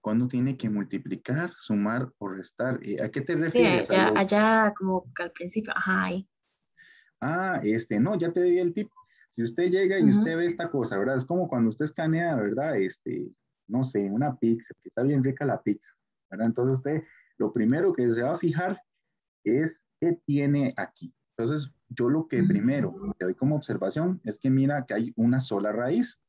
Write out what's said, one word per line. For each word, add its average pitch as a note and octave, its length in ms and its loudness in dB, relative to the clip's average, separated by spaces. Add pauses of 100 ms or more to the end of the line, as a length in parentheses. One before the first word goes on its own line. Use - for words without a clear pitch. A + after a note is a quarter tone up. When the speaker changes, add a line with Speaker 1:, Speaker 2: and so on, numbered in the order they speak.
Speaker 1:
¿Cuándo A2+ 260 0
tiene C3 300 -2
que A#2 120 -4
multiplicar, G#2+ 880 -4
sumar A2 640 -2
o G2 100 -8
restar? F#2+ 540 -6
Eh, - 180 -6
¿a A#2 80 -2
qué C#3+ 120 -4
te E3+ 140 -4
Speaker 2:
Sí, D#3 60 0
Speaker 1:
refieres, F3+ 480 4
Speaker 2:
allá, F#3 200 4
Speaker 1:
Aló? G#3 100 2
Speaker 2:
allá G#3 580 2
como F#3 280 -2 (100)
que F3 80 -8
al E3+ 80 -8
principio, G3+ 460 -6
ajá, F#3+ 300 0
ahí. F#3 220 -6 (960)
Speaker 1:
Ah, F3 380 -2
este, A2 380 0
no, F#3 180 2
ya E3+ 140 0
te F3+ 100 0
di F3+ 160 4
el F3 160 0
tip. G#3 160 -4 (400)
Si A#2 140 -4
usted E3+ 260 0
llega F#3+ 300 2
y - 20 6
Speaker 2:
Ujú. - 160 8
Speaker 1:
usted E3 180 2
ve E3+ 100 0
esta E3+ 260 -4
cosa, A2 260 -2
¿verdad? B2+ 200 0
Es B2+ 60 -4
como F3 240 -2
cuando A#2 220 2
usted D3 140 -4
escanea, D#3+ 500 0
¿verdad? B2+ 440 -2
Este, F#2 520 -4 (380)
no B2 160 0
sé, A#2 160 -2 (100)
una B2+ 260 -2
pizza, A2+ 460 0
que - 60 -18
está A#2+ 160 -2
bien C#3 180 2
rica C3+ 220 -2
la - 180 -2
pizza, - 300 -4 (360)
¿verdad? A2 200 -2
Entonces B2+ 300 0
usted, D3 260 -4 (340)
lo G#2+ 140 -2
primero B2+ 400 2
que B2 200 2
se A#2+ 100 0
va C#3 120 0
a - 40 -6
fijar F3 440 -2 (600)
es D3+ 360 0 (200)
qué E3+ 260 0
tiene C#3+ 500 2
aquí. - 380 -10 (240)
Entonces, C3 340 -2 (160)
yo A#2+ 220 0
lo D#3+ 160 0
que - 140 -2
Speaker 2:
Ujú. F#2+ 80 4
Speaker 1:
primero G2+ 680 0
te F#2 80 -6
doy F#2 100 -2
como D3 180 0
observación D3 680 -2
es G#2+ 160 -8
que C3+ 100 0
mira C3+ 340 2
que G#2 100 -8
hay A2+ 200 -2
una A#2+ 240 4
sola G#2 320 -2
raíz. C3+ 580 -2